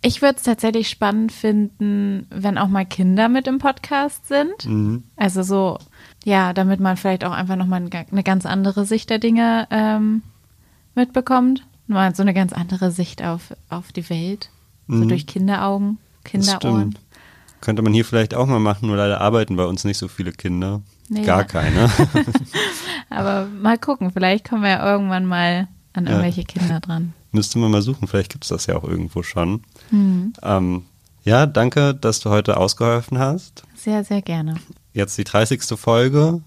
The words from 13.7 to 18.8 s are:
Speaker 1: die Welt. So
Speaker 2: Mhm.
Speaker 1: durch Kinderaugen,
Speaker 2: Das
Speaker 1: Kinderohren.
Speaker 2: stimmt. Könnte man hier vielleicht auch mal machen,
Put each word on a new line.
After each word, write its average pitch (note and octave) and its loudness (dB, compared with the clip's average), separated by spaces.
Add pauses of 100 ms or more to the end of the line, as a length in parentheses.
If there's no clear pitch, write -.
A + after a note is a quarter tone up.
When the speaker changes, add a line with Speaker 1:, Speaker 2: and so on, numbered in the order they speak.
Speaker 1:
die E3+ -10
Welt. F3 -6 (380)
So - -2
Speaker 2:
Mhm. A2+ 4
Speaker 1:
durch D3+ 0
Kinderaugen, G3 -2 (260)
Speaker 2:
Das - -18
Speaker 1:
Kinderohren. B2+ 0
Speaker 2:
stimmt. - -10 (600)
Könnte G#2+ -2
man A2 4
hier A2+ 6
vielleicht A2 0
auch B2+ 0
mal C3 2
machen, G#2+ 0